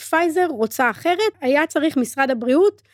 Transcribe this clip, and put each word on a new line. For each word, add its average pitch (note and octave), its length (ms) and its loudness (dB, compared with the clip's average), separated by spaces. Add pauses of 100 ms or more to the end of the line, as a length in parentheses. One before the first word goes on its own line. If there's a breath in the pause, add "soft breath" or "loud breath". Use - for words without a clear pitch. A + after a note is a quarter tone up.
פייזר E4+ 400 2
רוצה A#3 400 -2
אחרת, E4+ 280 -2 (240)
היה C#4+ 260 2
צריך D4+ 300 -2
משרד C4 340 0
הבריאות C4 500 2 (120)